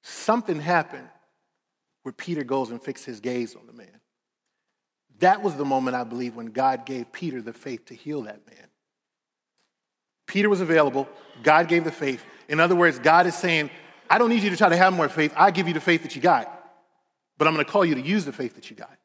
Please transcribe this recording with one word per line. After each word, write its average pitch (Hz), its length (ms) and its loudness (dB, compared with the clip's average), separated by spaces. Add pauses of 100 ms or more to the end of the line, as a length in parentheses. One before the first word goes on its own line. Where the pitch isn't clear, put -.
Something 214 600 -4
happened 151 480 -2 (920)
where 131 100 -12
Peter 156 320 -8
goes 127 260 -2
and 117 100 -12
fixes - 240 -12
his 113 140 -14
gaze 120 340 -6
on - 140 -20
the 117 60 -20
man. 101 260 -20 (1200)
That 196 240 4
was 175 120 -2
the 143 100 -4
moment, 131 320 0
I 120 80 -4
believe, 120 320 -8
when 117 100 -12
God 131 380 -2
gave 127 260 -10
Peter 135 300 -8
the 113 100 -12
faith 120 360 -14
to 123 60 -20
heal 147 280 -10
that 107 260 -16
man. - 200 -20 (1600)
Peter 208 240 0
was 190 120 2
available. 147 480 2 (340)
God 156 240 6
gave 170 160 2
the 160 80 -4
faith. 139 320 -6 (240)
In 151 140 0
other 175 160 4
words, 165 200 4
God 160 300 4
is - 80 -2
saying, 160 360 0 (380)
"I 185 80 4
don't 233 120 2
need 233 120 2
you 202 100 0
to 170 60 -6
try 175 120 4
to 170 80 4
have 185 160 6
more 160 160 0
faith. 151 260 -2
I 190 160 6
give 170 160 -2
you 175 60 -2
the 156 80 -2
faith 165 220 0
that - 120 -12
you - 60 -8
got, 139 500 0 (680)
but 156 80 0
I'm 160 80 4
gonna 151 120 0
call 202 180 2
you 160 120 2
to 127 60 -6
use 180 220 -2
the 139 80 -8
faith 123 240 -10
that - 140 -20
you - 80 -20
got." - 280 -20